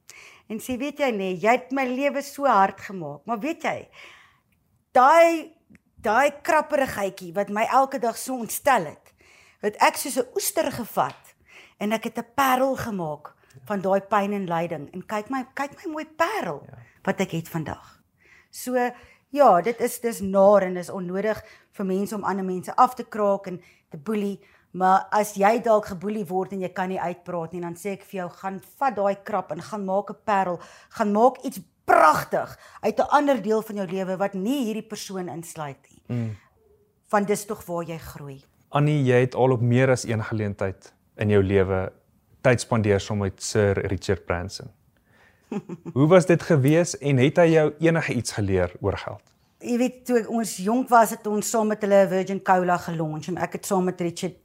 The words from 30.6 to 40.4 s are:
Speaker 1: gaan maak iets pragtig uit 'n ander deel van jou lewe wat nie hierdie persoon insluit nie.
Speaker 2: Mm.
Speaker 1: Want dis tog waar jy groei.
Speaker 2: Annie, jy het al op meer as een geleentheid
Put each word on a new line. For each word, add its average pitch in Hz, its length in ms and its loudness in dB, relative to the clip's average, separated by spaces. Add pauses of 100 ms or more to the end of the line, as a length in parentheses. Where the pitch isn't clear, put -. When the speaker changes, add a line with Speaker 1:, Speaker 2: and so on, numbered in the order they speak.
Speaker 1:
gaan 208 220 -2
maak 240 320 4
iets - 160 -8 (260)
pragtig 302 720 4 (240)
uit 220 180 -2
'n - 100 2
ander 277 320 2
deel 214 200 0
van 214 140 -10
jou 196 120 -4
lewe 185 300 -4
wat 196 160 -2
nie 226 320 -4
hierdie 220 220 -6
persoon 190 420 -10
insluit 151 480 -12 (120)
nie. - 280 -10
Speaker 2:
Mm. 113 180 -6 (760)
Speaker 1:
Want 202 180 2
dis 202 180 -2
tog - 200 -12
waar 170 180 -8
jy 165 140 -12
groei. 143 460 -16 (260)
Speaker 2:
Annie, 147 340 2
jy 123 160 6
het 131 160 2
al 127 160 4
op 113 100 0
meer 123 280 4
as 123 140 2
een 110 200 -4
geleentheid 101 680 -6 (240)